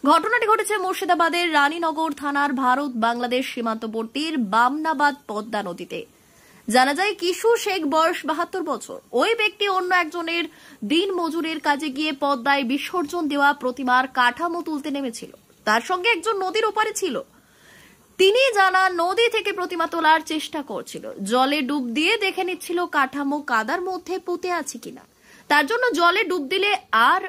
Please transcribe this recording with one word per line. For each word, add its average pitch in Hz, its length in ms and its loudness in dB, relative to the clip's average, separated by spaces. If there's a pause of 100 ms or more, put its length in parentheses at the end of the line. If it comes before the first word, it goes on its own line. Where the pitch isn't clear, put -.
ঘটনাটি 427 420 4
ঘটেছে 427 300 2
মুর্শিদাবাদের 349 760 0
রানীনগর 320 580 0
থানার 285 420 -2
ভারত 262 420 0
বাংলাদেশ 240 580 -2
সীমান্তবর্তীর 226 840 -4
বামনাবাদ 277 800 2 (120)
পদ্মা 214 360 -6
নদীতে। 175 420 -10 (640)
জানা 254 240 4
যায়, 392 220 0
কিশু 392 420 2
শেখ, 381 280 -2
বয়স 320 400 0
বাহাত্তর 339 380 -4
বছর। 254 360 -8 (120)
ওই 370 240 2
ব্যক্তি 415 340 -2
অন্য 370 260 0
একজনের 339 480 -2 (420)
দিন 349 280 0
মজুরের 330 460 -4
কাজে 294 300 0
গিয়ে 302 300 -2
পদ্মায় 277 440 2
বিসর্জন 294 640 -2
দেওয়া 285 260 2
প্রতিমার 254 540 0
কাঠামো 277 540 0
তুলতে 302 300 -6
নেমেছিল। 269 400 -6 (340)
তার 214 160 4
সঙ্গে 370 280 -2
একজন 440 280 0
নদীর 381 280 0
ওপারে 427 280 0
ছিল। 285 280 -2 (960)
তিনি 453 360 6
জানা 381 360 4
নদী 370 400 2
থেকে 415 240 -2
প্রতিমা 349 340 -4
তোলার 320 380 4
চেষ্টা 311 380 -6
করছিল, - 480 -10 (120)
জলে 262 380 2
ডুব 277 220 -2
দিয়ে 302 340 0
দেখে 381 260 -2
নিচ্ছিল 349 420 -4
কাঠামো 285 560 -2
কাদার 262 400 -2
মধ্যে 370 380 -6
পুঁতে 359 320 -6
আছে 330 260 -6
কিনা। - 240 -16 (460)
তার 294 180 4
জন্য 480 260 0
জলে 349 320 4
ডুব 359 180 -2
দিলে 381 360 0 (140)
আর 277 380 6